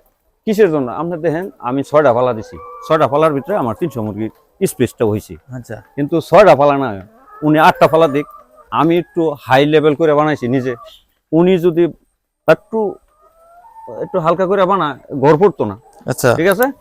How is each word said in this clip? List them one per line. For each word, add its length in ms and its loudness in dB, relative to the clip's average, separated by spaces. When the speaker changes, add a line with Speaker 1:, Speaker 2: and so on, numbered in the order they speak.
Speaker 1:
কিসের 260 2
জন্য? 220 -2
আপনি 240 -6
দেখেন, 420 -4
আমি 240 -4
ছয়টা 300 2
পালা 200 0
দিছি, 240 -12
ছয়টা 200 2
পালার 240 2
ভিতরে 240 -4
আমার 240 -4
তিনশো 220 -6
মুরগির 280 -6
স্পেসটা 380 -4
হইছে। 320 -4
Speaker 2:
আচ্ছা। 280 -16
Speaker 1:
কিন্তু 240 -2
ছয়টা 360 6
পালা 200 2
না, 300 -6
উনি 160 2
আটটা 280 4
পালা 220 2
দিক, 180 -4
আমি 280 0
একটু 420 -4
হাই 260 2
লেভেল 280 2
করে 200 0
বানাইছি 340 -2
নিজে। 280 -4
উনি 260 4
যদি 260 0
একটু, 460 -2
একটু 160 -6
হালকা 280 0
করে 180 2
বানায়, 560 -4
ঘর 160 4
পড়তো 280 0
না। 140 -6
Speaker 2:
আচ্ছা। 280 0
Speaker 1:
ঠিক 120 -2
আছে? 160 0